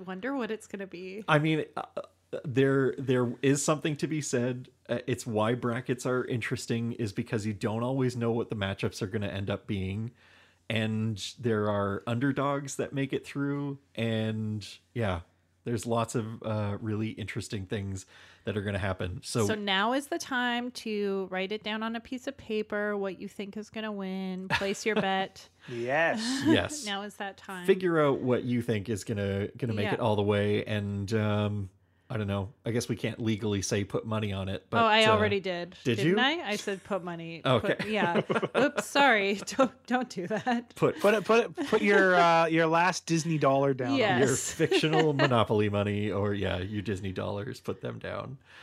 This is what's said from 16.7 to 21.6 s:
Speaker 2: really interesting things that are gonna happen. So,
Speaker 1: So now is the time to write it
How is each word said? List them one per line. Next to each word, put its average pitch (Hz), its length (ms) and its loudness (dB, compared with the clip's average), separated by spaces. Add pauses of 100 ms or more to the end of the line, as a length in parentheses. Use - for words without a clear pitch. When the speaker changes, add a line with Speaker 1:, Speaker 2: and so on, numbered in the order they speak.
Speaker 2:
really 110 300 -2
interesting 101 560 -8
things 98 400 -6 (380)
that 104 120 -2
are 104 60 -2
gonna 101 160 -2
happen. 92 440 -4
So, 113 240 0
Speaker 1:
So - 80 0
now 202 380 2
is 277 160 -2
the 339 100 -4
time 247 540 -2
to 202 580 -2
write 190 220 -4
it 214 100 -6